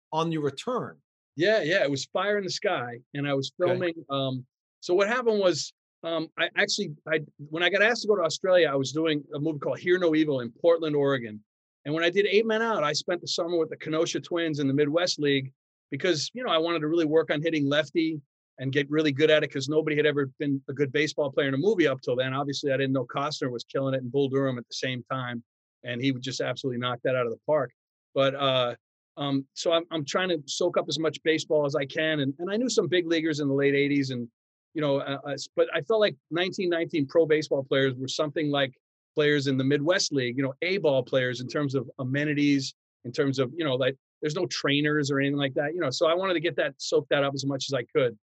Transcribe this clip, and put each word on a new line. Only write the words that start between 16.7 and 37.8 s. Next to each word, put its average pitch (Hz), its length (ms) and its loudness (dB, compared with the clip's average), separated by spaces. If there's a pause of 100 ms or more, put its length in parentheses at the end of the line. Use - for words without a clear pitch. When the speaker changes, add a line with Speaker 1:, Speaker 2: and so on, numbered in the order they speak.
Speaker 2:
to 151 80 -2
really 165 180 2
work 156 260 2
on 151 100 0
hitting 156 260 0
lefty 156 540 0 (380)
and 131 120 -4
get 143 180 0
really 156 220 2
good 151 180 4
at 151 140 6
it 147 80 -2
'cause 131 160 -4
nobody 156 280 0
had 147 100 4
ever 143 220 0 (120)
been 143 300 -2
a 139 40 -8
good 139 180 -2
baseball 151 400 0
player 143 160 0
in 135 60 0
a 135 40 0
movie 175 300 2
up 135 140 -2
till 127 140 -2
then. 131 180 -2
Obviously, 139 380 -4
I 131 60 2
didn't 135 160 0
know 131 120 0
Costner 143 460 -4
was 120 120 -8
killing 135 300 -2
it 131 80 -2
and 123 100 -8
Bull 139 180 2
Durham 135 280 0
at 120 100 -12
the - 80 -12
same 127 360 -4
time, 123 320 -6 (400)
and 120 180 -6
he 139 100 2
would 127 100 -6
just 127 180 -6
absolutely 127 400 -4
knock 123 240 -4
that 131 120 0
out 127 100 0
of 113 60 -4
the 110 160 -10
park. 151 240 0 (420)
But, 135 220 2
uh, 131 400 0 (420)
um, 139 360 -2
so - 180 -2
I'm, 165 200 2
I'm 160 140 -4
trying 185 240 -2
to 165 160 -2
soak 180 320 -2
up 170 100 2
as 147 120 -4
much 160 240 -2
baseball 151 420 2
as 143 100 -2
I 143 100 -2
can, 156 340 -2
and, 139 200 0
and 185 120 -6
I 208 60 0
knew 247 120 0
some 208 180 0
big 170 200 0
leaguers 160 320 0
in 147 80 -2
the 135 60 0
late 139 220 2
eighties, 139 360 2
and, 120 160 -6 (460)
you 156 80 -4
know, 143 160 2
uh, 139 280 -6
uh, 143 60 -8
s-, 135 240 -8
but 165 180 2
I 165 80 -2
felt 220 180 2
like 196 160 2 (160)
nineteen 180 380 -2
nineteen 165 360 0
pro 160 200 4
baseball 151 380 0
players 135 320 0